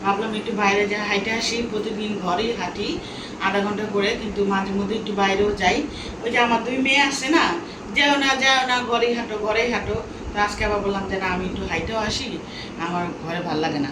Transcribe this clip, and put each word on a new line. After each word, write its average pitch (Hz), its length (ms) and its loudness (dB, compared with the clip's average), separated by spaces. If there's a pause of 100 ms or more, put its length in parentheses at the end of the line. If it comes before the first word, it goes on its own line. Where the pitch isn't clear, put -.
ভাবলাম 202 300 0
একটু 214 240 -4
বাইরে 202 300 2
যাই, 208 120 -2
হাঁটে 208 320 0
আসি। 233 400 -2
প্রতিদিন 208 520 -2
ঘরেই 202 360 0
হাঁটি 190 400 -4 (420)
আধা 196 180 2
ঘন্টা 208 240 0 (100)
করে, 202 140 2
কিন্তু 208 380 0
মাঝে 196 280 0
মধ্যে 202 220 0
একটু 208 180 -4
বাইরেও 196 440 4
যাই। 196 240 4 (420)
ওই 226 80 -2
যে 240 60 2
আমার 233 260 4
দুই 254 140 -2
মেয়ে 269 220 4
আছে 285 300 0
না, 269 240 4 (420)
"যাও 285 200 6
না, 277 120 2
যাও 262 400 4
না, 247 200 2
ঘরেই 233 260 2
হাঁটো, 214 340 -2
ঘরেই 226 240 2
হাঁটো।" 208 220 -2 (420)
তো 208 40 -2
আজকে 208 260 0
আবার 208 140 2
বললাম 196 300 0
যে, 190 80 -2
"না, 190 80 -2
আমি 180 200 0
একটু 180 240 -4
হাঁটেও 170 280 -2
আসি, 214 400 -2 (520)
আমার 175 160 -2 (220)
ঘরে 170 120 -4
ভাল 165 180 -2
লাগে 156 220 0
না।" 143 120 0